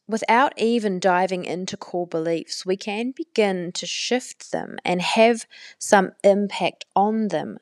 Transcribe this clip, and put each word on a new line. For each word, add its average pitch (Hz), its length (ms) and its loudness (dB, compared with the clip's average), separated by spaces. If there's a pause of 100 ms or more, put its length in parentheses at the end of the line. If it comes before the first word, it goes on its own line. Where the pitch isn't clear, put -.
without 226 500 2
even 214 420 0
diving 180 440 2
into 185 320 -6
core 175 300 -6
beliefs, 170 640 -4
we 190 100 0
can 220 400 -6
begin 190 540 0
to - 160 -8
shift - 640 -6
them - 340 -8
and 180 160 0
have 226 460 2 (320)
some 196 320 4 (120)
impact 196 640 2 (100)
on 214 340 2
them 147 320 -4